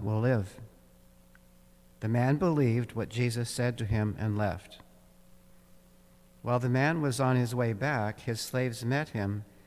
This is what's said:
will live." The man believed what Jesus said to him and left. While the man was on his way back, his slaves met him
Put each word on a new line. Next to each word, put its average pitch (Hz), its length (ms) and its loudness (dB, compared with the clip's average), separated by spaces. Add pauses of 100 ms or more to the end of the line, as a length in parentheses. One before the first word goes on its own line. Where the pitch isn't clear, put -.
will 107 180 0
live." 117 400 0 (1400)
The 110 80 -2
man 123 280 2
believed 139 560 2
what 113 160 -4
Jesus 120 400 -2
said 123 300 -2
to 117 80 -4
him 107 320 0
and 104 180 0
left. 98 460 -4 (1600)
While 120 160 2
the 123 100 0
man 143 320 2
was 135 200 0
on 127 160 4
his 123 180 2
way 120 180 0
back, 110 480 -2
his 113 180 -4
slaves 123 460 -4
met 139 240 0
him 104 380 -4 (200)